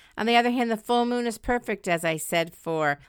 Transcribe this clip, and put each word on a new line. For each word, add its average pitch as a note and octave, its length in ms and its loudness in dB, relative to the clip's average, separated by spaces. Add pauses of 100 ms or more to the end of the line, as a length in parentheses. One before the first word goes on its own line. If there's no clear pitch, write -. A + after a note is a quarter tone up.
(160)
On G#3+ 100 -2
the A#3 100 4
other A#3+ 140 4
hand, A#3+ 200 0
the A3+ 60 0
full A#3+ 300 0
moon A#3+ 200 -2
is A3 120 -6
perfect, A#3+ 500 -4
as E3+ 160 0
I D#3+ 120 0
said, E3 380 -2
for D#3 440 -2 (100)